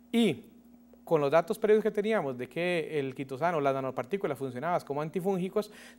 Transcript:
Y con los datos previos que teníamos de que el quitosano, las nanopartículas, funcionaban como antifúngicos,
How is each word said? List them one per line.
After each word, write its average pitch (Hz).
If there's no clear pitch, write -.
Y 220
con 160
los 139
datos 170
previos 214
que 208
teníamos 202
de 120
que 165
el 135
quitosano, 143
las 139
nanopartículas, 135
funcionaban 139
como 143
antifúngicos, 185